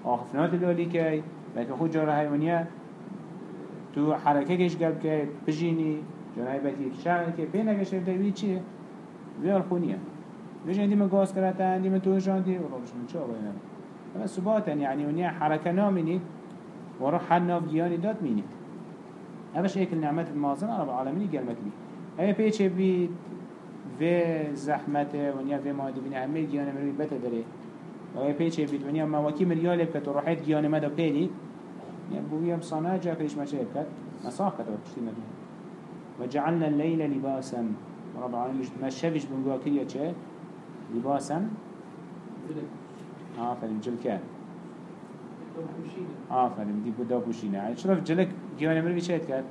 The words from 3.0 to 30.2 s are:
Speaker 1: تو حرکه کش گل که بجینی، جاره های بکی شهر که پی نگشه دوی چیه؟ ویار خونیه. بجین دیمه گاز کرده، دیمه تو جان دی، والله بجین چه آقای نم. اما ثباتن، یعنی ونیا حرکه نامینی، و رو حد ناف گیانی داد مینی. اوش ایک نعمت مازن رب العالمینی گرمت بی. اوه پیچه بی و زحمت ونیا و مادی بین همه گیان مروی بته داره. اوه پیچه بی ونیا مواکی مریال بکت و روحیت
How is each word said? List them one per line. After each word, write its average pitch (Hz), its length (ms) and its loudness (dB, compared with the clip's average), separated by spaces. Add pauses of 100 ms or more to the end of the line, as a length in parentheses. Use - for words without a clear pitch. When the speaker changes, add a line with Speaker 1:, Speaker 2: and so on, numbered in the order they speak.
Speaker 1:
تو 151 200 4
حرکه 143 440 4
کش 175 200 4
گل 160 240 2
که 156 260 2 (200)
بجینی، 156 500 2 (400)
جاره 123 120 -2
های 139 100 0
بکی 135 320 -2 (120)
شهر 170 280 2
که 165 140 -2
پی 196 180 0
نگشه 196 360 2
دوی 185 320 2
چیه؟ 190 300 0 (800)
ویار 185 200 6
خونیه. 170 340 2 (720)
بجین 202 220 4
دیمه 202 180 6
گاز 190 280 4
کرده، 185 440 4
دیمه 190 200 4
تو 190 200 4
جان 190 220 4
دی، 185 160 2
والله 143 200 -4
بجین 120 300 -8
چه 170 120 -4
آقای 120 160 -2
نم. 104 180 -4 (640)
اما 202 120 -2
ثباتن، 190 520 2
یعنی 143 260 2
ونیا 165 240 2
حرکه 156 420 2
نامینی، 185 500 4 (800)
و - 20 -2
رو 147 140 4
حد 170 240 6
ناف 175 260 2
گیانی 165 300 2
داد 214 240 0
مینی. 110 220 2 (1120)
اوش 185 220 2
ایک 185 160 2
نعمت 151 420 0
مازن 147 320 0
رب 196 220 0
العالمینی 135 380 0
گرمت 123 280 -2
بی. 104 160 -6 (460)
اوه 196 160 4
پیچه 214 360 6
بی 180 400 4 (920)
و - 20 2 (500)
زحمت 143 640 0
ونیا 139 500 0
و 143 80 0
مادی 135 260 -4
بین 135 140 -6
همه 135 280 0
گیان 143 300 0
مروی 139 200 0
بته 147 260 -2
داره. 120 260 0 (720)
اوه 139 180 2
پیچه 165 320 2
بی 143 120 -2
ونیا 147 280 0
مواکی 151 400 2
مریال 170 320 4
بکت 165 300 2
و 143 60 0
روحیت 151 300 2